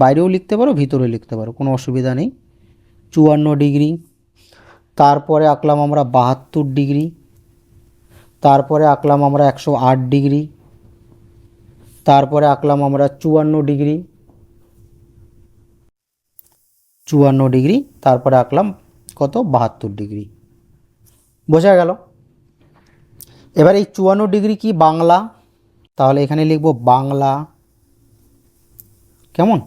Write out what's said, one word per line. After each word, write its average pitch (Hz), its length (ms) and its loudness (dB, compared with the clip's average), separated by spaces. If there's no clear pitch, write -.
বাইরেও 165 320 2
লিখতে 185 240 -6
পারো, 254 120 0
ভিতরে 135 340 -2
লিখতে 113 240 -12
পারো, 110 200 -10
কোনো 139 100 -4
অসুবিধা 131 400 -4
নেই। 185 100 -4
চুয়ান্ন 151 320 2
ডিগ্রি, 147 280 0
তারপরে 147 460 2
আঁকলাম 147 320 0
আমরা 147 160 -2
বাহাত্তর 131 500 -2
ডিগ্রি, 143 260 -2
তারপরে 143 420 2
আঁকলাম 143 340 0
আমরা 143 240 0
একশো - 200 -6
আট 131 100 2
ডিগ্রি, 143 280 0
তারপরে 143 460 2
আঁকলাম 143 240 -2
আমরা 139 180 0
চুয়ান্ন 156 320 0
ডিগ্রি, 147 260 -2
চুয়ান্ন 139 320 2
ডিগ্রি, 139 220 0
তারপরে 131 380 2
আঁকলাম 156 240 -2
কত? 143 140 -4
বাহাত্তর 117 360 -4
ডিগ্রি। 104 240 -12
বোঝা 165 320 4
গেল? 170 100 0
এবার 175 240 4
এই 208 60 -4
চুয়ান্ন 196 260 0
ডিগ্রি 214 280 -2
কি? 214 80 -4
বাংলা, 165 340 2
তাহলে 143 260 2
এখানে 151 260 -2
লিখব 156 160 -2
বাংলা, 139 420 0
কেমন? 190 320 0